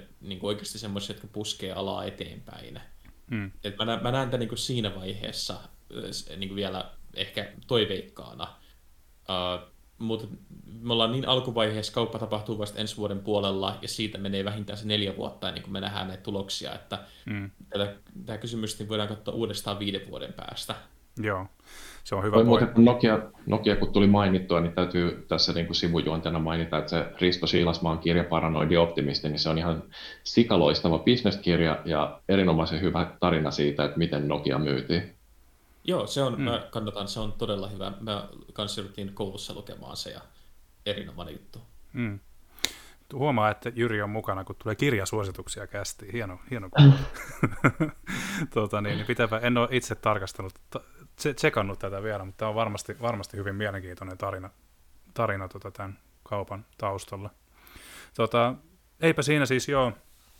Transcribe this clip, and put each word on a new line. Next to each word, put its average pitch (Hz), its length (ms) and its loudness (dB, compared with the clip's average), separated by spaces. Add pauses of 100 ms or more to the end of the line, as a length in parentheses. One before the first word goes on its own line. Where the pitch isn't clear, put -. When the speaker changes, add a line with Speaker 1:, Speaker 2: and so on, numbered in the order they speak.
(220)
Speaker 1:
niinku 95 260 -8
oikeasti 104 320 -6
semmoisia, 101 360 -6
jotka - 180 -14
puskee 104 380 -6
alaa 95 340 -4
eteenpäin. - 760 -12 (500)
Speaker 2:
Mm. 101 200 -4 (120)
Speaker 1:
Et 98 140 -8
mä 110 80 -2
nä-, 117 160 -2
mä 120 100 -2
näen 131 180 0
tän 123 100 0
niinku 117 160 -4
siinä 110 400 -2
vaiheessa, 98 600 -8 (360)
ö, - 220 -10
s-, - 240 -10
niinku 98 180 -8
vielä 95 360 -4 (220)
ehkä - 380 -6 (160)
toiveikkaana. - 800 -2 (840)
Ö, 90 380 -4 (300)
mut 113 320 -6 (520)
me 117 120 -2
ollaan 113 180 4
niin 131 160 -2
alkuvaiheessa, 113 640 0
kauppa 113 260 0
tapahtuu 107 380 -4
vasta 104 220 -6
ensi 107 180 -6
vuoden 101 220 -4
puolella, 98 640 0
ja - 60 -10
siitä 107 300 -4
menee 98 280 -2
vähintään 104 320 -6
se 107 100 -10
neljä 104 300 0
vuotta 101 300 -6
ennen - 160 -8
kuin 98 100 -10
me 98 80 -6
nähdään 101 260 -4
näitä 92 160 -12
tuloksia, 98 520 -6
että - 240 -10 (260)
Speaker 2:
Mm. 101 260 -8 (180)
Speaker 1:
tätä, 101 260 -2 (300)
tää 110 120 -8
kysymys 113 420 -6
niin 104 100 -8
voidaan 107 200 -2
katsoa - 240 -8
uudestaan 104 460 -4
viiden 101 300 -4
vuoden 65 240 -10
päästä. - 420 -10 (460)
Speaker 2:
Joo, 98 240 -2 (580)
se - 120 -6
on 95 80 0
hyvä 104 120 4
Speaker 3:
Toi 110 100 10
Speaker 2:
point. - 20 6 (140)
Speaker 3:
muuten, 113 140 2
kun 117 100 12
Nokia, 113 340 8 (260)
Nokia 104 300 4
kun - 180 2
tuli 101 140 8
mainittua, 95 520 6
niin 85 140 2
täytyy 87 540 2
tässä 80 260 2
niinku 85 200 -2
sivujuonteena 82 640 0
mainita, 80 380 0
että 76 120 -2
se 80 160 0 (160)
Risto 87 260 4
Siilasmaan 85 520 2
kirja 85 240 4
Paranoidi 80 540 2
Optimisti, 73 520 2
niin 76 100 -2
se 80 100 0
on 80 80 2
ihan 80 260 0 (400)
sikaloistava 85 760 6
bisneskirja 87 840 2
ja 73 440 0
erinomaisen 82 520 4
hyvä 85 380 0
tarina 80 320 4
siitä, 73 340 2
että - 120 -4
miten 76 300 2
Nokia 73 300 0
myytiin. 73 580 0 (680)
Speaker 1:
Joo, 156 240 0
se - 140 -2
on, 131 160 2
Speaker 2:
Mm. 143 60 0
Speaker 1:
mä 120 280 0
kannatan, 104 360 -4
se 117 120 -6
on 110 140 -2
todella 101 340 -4
hyvä. 104 240 -8 (100)
Mä 107 260 -4 (260)
kans 104 240 -6
jouduttiin 98 360 -8
koulussa 98 400 -8
lukemaan - 440 -14
se, - 120 -10
ja - 120 -14 (640)
erinomainen 85 480 -6
juttu. - 260 -16 (340)
Speaker 2:
Mm. 110 260 -4 (920)
Huomaa, 123 360 4
että 110 260 -4
Jyri 113 260 0
on 104 80 -2
mukana, 104 340 -4
kun 98 200 -12
tulee 107 120 -2
kirjasuosituksia 101 920 -2
kästiin. 101 440 -10
Hieno, 101 280 -6 (120)
hieno 107 180 -6
kuulla. 143 240 12 (800)
<laughs> - 800 -4
Tota 107 280 0
niin, 104 160 -2
niin 107 100 -4
pitääpä, 113 300 2
en 120 200 2
oo 120 140 4
itse 127 240 0
tarkastanut, 98 580 -2 (160)
ta-, - 120 -10 (340)
tse-, 147 180 -2
tsekannut 101 460 2
tätä 98 240 -4
vielä, 104 220 -4
mutta 95 120 -14
tää 110 120 -2
on 107 60 -2
varmasti, 107 460 -2
varmasti 110 360 -4
hyvin 98 180 -4
mielenkiintoinen 95 640 -6
tarina, 98 320 -6 (640)
tarina 101 340 -2
tota 98 240 -14
tän 98 280 -10 (240)
kaupan 101 420 -8 (120)
taustalla. 98 520 -6 (880)
Tota, 120 400 4 (460)
eipä 160 200 4
siinä 143 240 4
siis 127 240 2
joo, 131 220 4 (480)